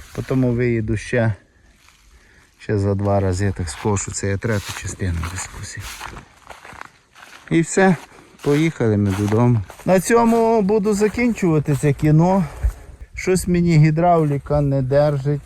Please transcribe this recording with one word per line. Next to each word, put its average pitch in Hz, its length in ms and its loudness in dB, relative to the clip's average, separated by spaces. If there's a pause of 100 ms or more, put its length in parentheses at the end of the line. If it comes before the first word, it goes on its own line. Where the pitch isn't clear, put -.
(140)
Потім 131 300 -2
виїду 117 520 -2
ще, 113 380 -2 (1200)
ще 107 200 -4
за 101 160 0
два 101 260 0
рази 95 360 -2
так 85 120 -6
скошу. 101 440 -4
Це 98 160 -6
я 98 80 -4
третю 107 360 -6 (100)
частину 95 340 -6 (160)
дискусії. 95 520 -14 (1700)
І 160 100 2
все, 190 360 2 (460)
поїхали 143 540 0
ми 101 220 0
додому. 110 420 2 (240)
На 185 160 4
цьому 226 600 2
буду 208 320 2
закінчувати 196 840 0
це 147 160 0
кіно. 165 520 2 (680)
Щось 185 340 -2
мені 175 300 4
гідравліка 156 840 2
не 139 220 0
держить 143 640 0